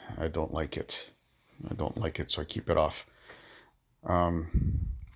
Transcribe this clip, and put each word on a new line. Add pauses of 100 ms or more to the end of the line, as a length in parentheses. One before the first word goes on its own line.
(200)
I
don't
like
it. (580)
I
don't
like
it,
so
I
keep
it
off. (960)
Um, (280)